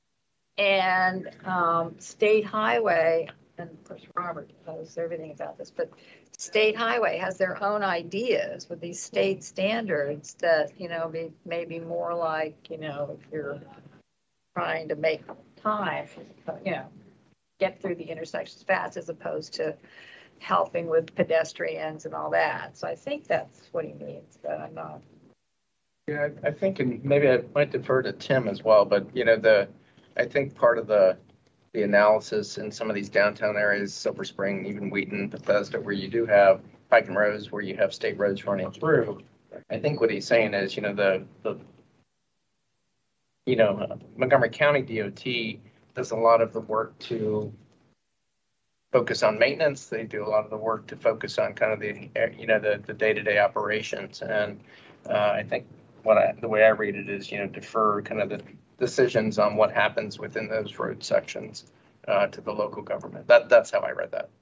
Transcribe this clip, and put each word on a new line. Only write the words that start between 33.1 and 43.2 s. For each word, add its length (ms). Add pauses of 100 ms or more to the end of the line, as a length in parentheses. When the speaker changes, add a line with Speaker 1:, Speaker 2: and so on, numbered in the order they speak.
Speaker 2:
areas, 360
Silver 300
Spring, 440
even 240
Wheaton, 380
Bethesda, 520
where 140
you 120
do 200
have 340 (300)
Pike 180
and 80
Rose, 340
where 120
you 140
have 160
state 260
roads 280
running 240
through, 500 (500)
I 80
think 220
what 100
he's 160
saying 280
is, 220
you 60
know, 120
the, 300 (180)
the, 160 (1900)